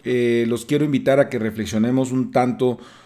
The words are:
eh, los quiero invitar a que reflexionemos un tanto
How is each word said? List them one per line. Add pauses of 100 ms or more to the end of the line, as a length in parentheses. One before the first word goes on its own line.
eh,
los
quiero
invitar
a
que
reflexionemos
un
tanto (280)